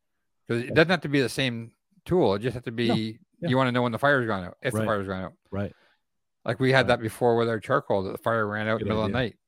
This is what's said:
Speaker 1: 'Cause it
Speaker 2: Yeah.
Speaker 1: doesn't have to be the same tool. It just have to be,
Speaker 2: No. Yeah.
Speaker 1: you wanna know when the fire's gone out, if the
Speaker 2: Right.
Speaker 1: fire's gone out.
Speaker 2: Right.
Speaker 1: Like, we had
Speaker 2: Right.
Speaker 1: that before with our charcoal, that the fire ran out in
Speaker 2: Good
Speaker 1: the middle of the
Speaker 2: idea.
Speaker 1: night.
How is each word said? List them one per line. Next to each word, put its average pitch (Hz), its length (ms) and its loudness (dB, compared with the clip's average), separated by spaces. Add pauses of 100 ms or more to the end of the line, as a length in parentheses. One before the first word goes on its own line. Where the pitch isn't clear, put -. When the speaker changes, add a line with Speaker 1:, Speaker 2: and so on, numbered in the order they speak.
(480)
Speaker 1:
'Cause 117 140 -2
it 127 80 -6
Speaker 2:
Yeah. 127 40 -8
Speaker 1:
doesn't 160 160 4
have 175 120 0
to 156 80 -6
be 143 120 2
the 117 80 0
same 117 420 -4 (340)
tool. 151 300 4
It 101 40 -2
just 117 160 -4
have 123 80 -12
to 123 80 -8
be, 117 160 0
Speaker 2:
No. 120 80 2
Yeah. 110 540 -6
Speaker 1:
you 127 80 2
wanna 127 140 2
know 123 120 2
when 120 80 0
the 110 80 -4
fire's 139 260 2
gone 98 180 -2
out, 90 180 -12
if 123 120 -2
the 107 60 0
Speaker 2:
Right. 110 80 0
Speaker 1:
fire's 101 200 -2
gone 95 160 -4
out. 85 100 -10 (180)
Speaker 2:
Right. 98 240 -6 (720)
Speaker 1:
Like, - 140 -4
we 131 120 2
had 131 100 4
Speaker 2:
Right. 123 60 0
Speaker 1:
that 120 140 2
before 117 360 2
with 117 120 2
our 113 100 -2
charcoal, 123 440 0
that 101 80 -4
the 113 60 -8
fire 113 300 0
ran 107 200 -4
out 110 60 2
in 113 60 0
Speaker 2:
Good 107 60 -4
Speaker 1:
the 101 40 -2
middle 107 160 0
of 101 60 -2
the 120 60 -2
Speaker 2:
idea. 123 140 0
Speaker 1:
night. - 160 -20